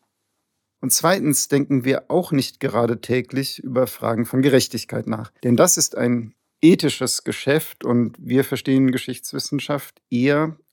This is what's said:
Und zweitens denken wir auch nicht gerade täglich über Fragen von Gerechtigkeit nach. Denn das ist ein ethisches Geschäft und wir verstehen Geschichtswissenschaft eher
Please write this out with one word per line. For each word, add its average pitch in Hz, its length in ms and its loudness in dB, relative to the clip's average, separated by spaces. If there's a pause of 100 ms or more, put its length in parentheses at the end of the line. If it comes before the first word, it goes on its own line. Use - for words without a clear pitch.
(840)
Und 131 100 -2
zweitens 160 560 0
denken 131 380 0
wir - 240 -2
auch 175 220 0
nicht - 280 -2
gerade 117 400 0
täglich 127 600 -4
über 127 260 0
Fragen 113 400 -4
von 131 160 0
Gerechtigkeit 123 640 0
nach. 113 260 -6 (100)
Denn 123 140 4
das 175 220 4
ist - 180 -2
ein 120 380 -2 (260)
ethisches 156 640 4
Geschäft - 580 -2
und 120 380 0
wir 123 240 2
verstehen 135 480 2
Geschichtswissenschaft - 1160 -8
eher 143 480 0 (140)